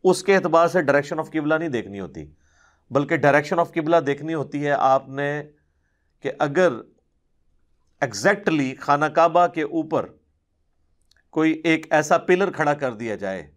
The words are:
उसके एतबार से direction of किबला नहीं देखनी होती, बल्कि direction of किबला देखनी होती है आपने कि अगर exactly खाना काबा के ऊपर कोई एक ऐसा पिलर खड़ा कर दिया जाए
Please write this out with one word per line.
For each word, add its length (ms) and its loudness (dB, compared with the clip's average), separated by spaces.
उसके 300 2
एतबार 340 4
से 140 2
direction 420 0
of 60 -10
किबला 280 -2
नहीं 120 -4
देखनी 280 -6
होती, 400 -12
बल्कि 260 0
direction 420 2
of 120 -2
किबला 280 2
देखनी 340 -4
होती 260 -6
है 120 -2
आपने 720 0
कि 60 -4
अगर 640 -2
exactly 760 -2
खाना 300 0
काबा 380 4
के 160 -4
ऊपर 560 -4
कोई 340 0
एक 260 0
ऐसा 260 2
पिलर 320 2
खड़ा 240 -2
कर 180 -4
दिया 240 -6
जाए 420 -8